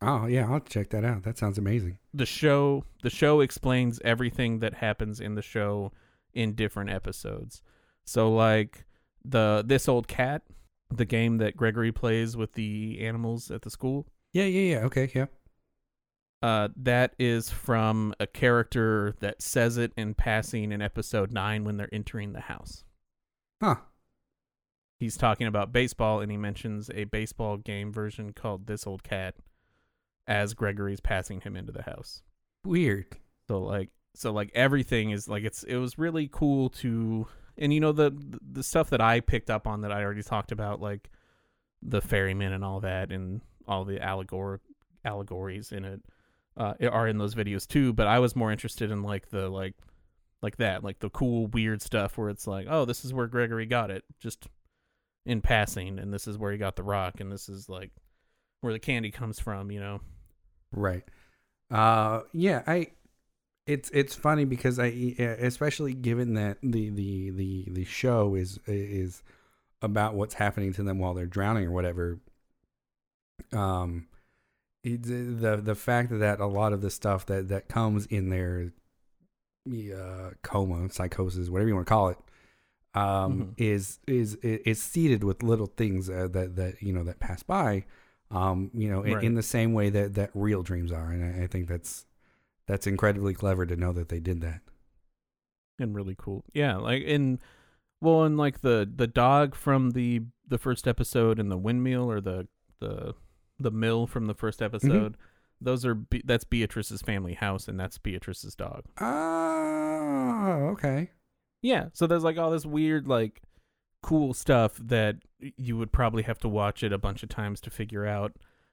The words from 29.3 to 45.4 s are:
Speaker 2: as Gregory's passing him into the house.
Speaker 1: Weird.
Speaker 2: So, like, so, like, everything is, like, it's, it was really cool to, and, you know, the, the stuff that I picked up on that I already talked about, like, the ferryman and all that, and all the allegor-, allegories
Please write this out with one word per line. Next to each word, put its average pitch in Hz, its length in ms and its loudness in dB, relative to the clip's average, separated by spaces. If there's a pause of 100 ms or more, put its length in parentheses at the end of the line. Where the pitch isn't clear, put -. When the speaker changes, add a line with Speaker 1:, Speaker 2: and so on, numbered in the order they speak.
Speaker 2:
as 104 260 0
Gregory's 101 460 -2
passing 95 420 -2
him 101 140 -10
into 104 160 -12
the - 120 -10
house. - 380 -14 (440)
Speaker 1:
Weird. 151 420 2 (400)
Speaker 2:
So, 98 140 0
like, 98 280 -4 (260)
so, 113 160 -4
like, 104 220 -2
everything 123 580 2
is, 101 160 -4
like, 104 160 -4
it's, - 200 -6
it 123 120 -6
was 123 220 -4
really 160 340 -2
cool 139 380 2
to, 113 580 -2 (300)
and, 147 160 2
you 151 60 4
know, 156 120 4
the, 147 200 6 (300)
the 131 220 -10
stuff 160 280 2
that 117 100 4
I 117 200 6
picked - 280 0
up 110 180 -2
on 107 140 -4
that 104 100 -4
I 104 120 -2
already 101 200 -4
talked - 280 -4
about, 104 300 -4
like, 101 280 -8 (720)
the - 200 0
ferryman 98 520 0
and 95 100 -4
all 98 180 -4
that, 95 300 -4
and 95 300 -6 (260)
all 95 180 -4
the 98 140 -4
allegor-, 95 640 -6 (420)
allegories 101 680 -8